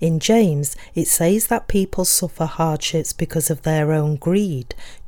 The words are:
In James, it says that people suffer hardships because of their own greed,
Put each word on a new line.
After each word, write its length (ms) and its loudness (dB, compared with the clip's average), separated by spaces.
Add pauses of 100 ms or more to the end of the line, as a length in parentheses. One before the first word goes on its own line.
In 180 2
James, 560 2 (180)
it 140 0
says 380 2
that 200 -2
people 380 0
suffer 400 0
hardships 680 -2
because 340 -2
of 140 -4
their 300 2
own 240 0
greed, 580 -2 (340)